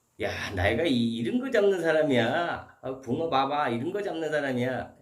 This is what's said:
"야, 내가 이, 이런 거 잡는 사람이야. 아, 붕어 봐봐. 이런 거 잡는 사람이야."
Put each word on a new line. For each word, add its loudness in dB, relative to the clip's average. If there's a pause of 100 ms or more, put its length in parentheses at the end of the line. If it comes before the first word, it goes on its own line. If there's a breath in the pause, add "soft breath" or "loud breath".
(200)
"야, -6
내가 2
이, 2
이런 0
거 -4
잡는 4
사람이야. 0
아, -8
붕어 -2
봐봐. 0
이런 -2
거 -2
잡는 -4
사람이야." -2